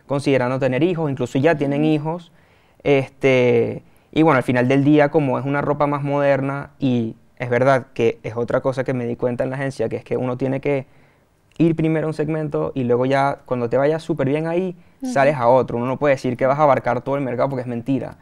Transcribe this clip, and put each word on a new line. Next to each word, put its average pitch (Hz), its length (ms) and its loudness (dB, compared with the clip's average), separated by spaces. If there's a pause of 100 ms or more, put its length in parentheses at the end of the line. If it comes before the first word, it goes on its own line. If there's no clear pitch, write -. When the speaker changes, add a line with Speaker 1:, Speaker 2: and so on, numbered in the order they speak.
Speaker 1:
considerando 131 520 0
tener 131 240 0
hijos, 165 280 0
incluso 127 280 -4
ya 160 160 4
tienen 143 260 -2
Speaker 2:
Ujú. 156 100 2
Speaker 1:
hijos. 156 400 -4 (520)
Este, 127 1000 2 (280)
y 151 120 2
bueno, 156 140 4
al 120 60 0
final 123 240 2
del 139 160 2
día, 147 260 4
como 139 280 0
es 123 80 -4
una 143 160 -2
ropa 147 260 0
más 143 160 -4
moderna, 139 760 -2
y 120 360 -2 (220)
es 123 120 -8
verdad 123 440 2
que - 300 0
es 113 120 -8
otra 120 260 -2
cosa 131 220 -2
que 135 100 -4
me 123 120 -4
di 120 100 -6
cuenta 127 280 -2
en 131 60 -4
la 131 80 -6
agencia, 131 320 -4
que 120 80 -6
es 113 60 -10
que 117 140 -4
uno 123 200 -4
tiene 135 240 -2
que 139 260 -2 (720)
ir 165 160 4
primero 160 300 -2
a 160 40 -2
un 156 40 -6
segmento 156 600 -4
y 135 80 -2
luego 120 240 2
ya 139 380 0
cuando 123 220 -4
te 127 100 0
vaya 151 220 2
súper 143 300 -2
bien 156 180 -2
ahí, 175 280 -2 (260)
Speaker 2:
Ujú. 262 100 -6
Speaker 1:
sales 143 240 2
a 117 120 0
otro. 120 300 4
Uno 120 100 -2
no 131 100 -4
puede 143 160 2
decir 123 240 -2
que 135 80 -2
vas 139 140 2
a 156 40 4
abarcar 131 380 2
todo 135 140 -4
el 143 60 -2
mercado 127 280 -2
porque 131 120 -6
es 123 60 -8
mentira. 120 540 -4